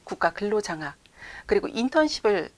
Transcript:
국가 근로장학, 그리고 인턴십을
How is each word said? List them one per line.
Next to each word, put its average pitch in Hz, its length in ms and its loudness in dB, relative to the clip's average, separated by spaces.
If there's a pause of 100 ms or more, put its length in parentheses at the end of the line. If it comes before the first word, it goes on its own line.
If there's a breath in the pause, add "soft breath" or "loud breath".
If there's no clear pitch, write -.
국가 - 280 0
근로장학, 185 640 -4 (500 loud breath)
그리고 403 220 2
인턴십을 233 920 2